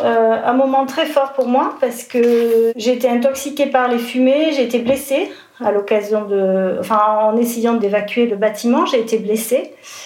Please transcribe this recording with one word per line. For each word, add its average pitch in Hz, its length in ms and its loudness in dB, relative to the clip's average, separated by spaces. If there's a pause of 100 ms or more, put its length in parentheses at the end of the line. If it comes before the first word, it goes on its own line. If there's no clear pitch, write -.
euh, 226 400 2
un 247 100 0
moment 269 320 2
très 311 200 -2
fort 277 280 0
pour 254 120 0
moi 277 340 0
parce 233 220 -4
que 233 720 2
j'ai 247 200 0
été 247 140 0
intoxiquée 269 580 0
par 254 220 2
les 240 100 0
fumées, 262 540 2
j'ai 262 120 0
été 240 140 -2
blessée 277 520 -2 (320)
à 214 80 0
l'occasion 208 540 0
de, 190 560 0
enfin, 214 180 0 (220)
en 220 160 2
essayant 233 380 0
d'évacuer 208 520 0
le 220 80 -2
bâtiment, 226 520 0
j'ai 254 120 0
été 220 200 -2
blessée. 220 560 -2 (320)